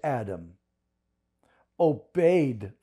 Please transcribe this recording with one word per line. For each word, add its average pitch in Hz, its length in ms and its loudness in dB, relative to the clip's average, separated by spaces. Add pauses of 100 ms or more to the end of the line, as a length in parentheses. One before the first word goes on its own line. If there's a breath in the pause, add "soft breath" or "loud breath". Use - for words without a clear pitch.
Adam 101 500 -6 (1300)
obeyed 151 1040 0